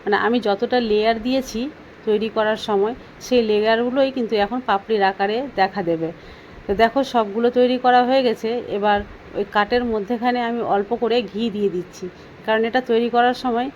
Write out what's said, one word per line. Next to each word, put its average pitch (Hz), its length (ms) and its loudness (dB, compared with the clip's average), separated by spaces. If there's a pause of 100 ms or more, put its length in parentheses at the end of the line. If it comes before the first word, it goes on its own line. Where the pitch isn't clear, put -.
মানে, 202 220 0
আমি 233 120 2 (100)
যতটা 233 300 0 (120)
লেয়ার 214 360 2
দিয়েছি 254 340 -2 (480)
তৈরি 214 300 2
করার 214 300 0
সময়, 214 280 0 (300)
সেই 247 240 0
লেয়ারগুলোই 233 680 2
কিন্তু 233 160 -2 (120)
এখন 240 140 -4 (100)
পাপড়ির 202 420 0
আকারে 196 260 -2 (240)
দেখা 190 280 0
দেবে। 160 200 0 (560)
তো - 60 -4 (100)
দেখো, 226 180 2 (140)
সবগুলো 226 340 0 (100)
তৈরি 247 280 4
করা 247 220 6
হয়ে 269 200 4
গেছে। 220 220 -2 (280)
এবার 202 220 2 (380)
ওই 202 80 -2 (100)
কাটের 214 360 2
মধ্যেখানে 233 480 -2 (100)
আমি 233 120 -4 (140)
অল্প 202 140 0 (120)
করে 233 160 2 (140)
ঘি 208 120 -4 (120)
দিয়ে 208 200 0
দিচ্ছি, 180 300 -8 (400)
কারণ 220 240 2
এটা 254 200 0
তৈরি 233 260 2
করার 240 280 4
সময় 247 320 -2